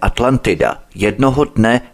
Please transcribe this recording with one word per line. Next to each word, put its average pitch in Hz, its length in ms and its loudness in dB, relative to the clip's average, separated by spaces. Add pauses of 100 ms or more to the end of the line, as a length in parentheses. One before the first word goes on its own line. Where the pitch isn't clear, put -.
Atlantida 117 760 0 (180)
jednoho 127 500 0
dne 117 360 0 (120)